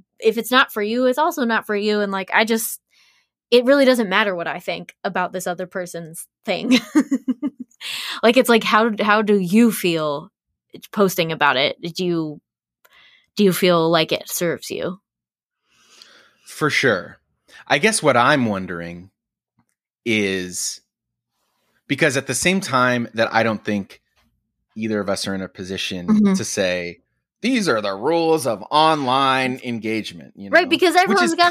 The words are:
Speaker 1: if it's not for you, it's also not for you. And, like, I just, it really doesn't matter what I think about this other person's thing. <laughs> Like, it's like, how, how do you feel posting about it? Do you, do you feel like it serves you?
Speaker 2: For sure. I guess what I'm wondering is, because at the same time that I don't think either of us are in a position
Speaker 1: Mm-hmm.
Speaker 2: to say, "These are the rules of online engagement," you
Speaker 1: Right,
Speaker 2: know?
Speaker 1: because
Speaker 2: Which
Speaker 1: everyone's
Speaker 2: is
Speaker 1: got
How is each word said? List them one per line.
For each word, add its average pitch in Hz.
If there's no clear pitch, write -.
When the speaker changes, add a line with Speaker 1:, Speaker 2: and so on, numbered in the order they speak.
Speaker 1:
if 220
it's 226
not 262
for 220
you, 233
it's 254
also 311
not 226
for 214
you. 208
And, 202
like, 190
I 220
just, 226
it 240
really 277
doesn't 240
matter 196
what 165
I 160
think 175
about 180
this 190
other 180
person's 170
thing. 220
<laughs> -
Like, 233
it's 247
like, 226
how, 220
how 214
do 208
you 202
feel 160
posting 180
about 143
it? 139
Do 185
you, 160
do 208
you 190
feel 170
like 165
it -
serves -
you? -
Speaker 2:
For -
sure. 92
I 143
guess 214
what 139
I'm 127
wondering 87
is, 95
because 143
at 131
the 127
same 180
time 123
that 113
I 113
don't 110
think 104
either 107
of 95
us 98
are 98
in 95
a 92
position 92
Speaker 1:
Mm-hmm. 208
Speaker 2:
to 120
say, 90
"These 226
are 113
the 101
rules 160
of 104
online 135
engagement," 107
you 98
Speaker 1:
Right, 339
Speaker 2:
know? 262
Speaker 1:
because 330
Speaker 2:
Which 359
Speaker 1:
everyone's 359
Speaker 2:
is 330
Speaker 1:
got 349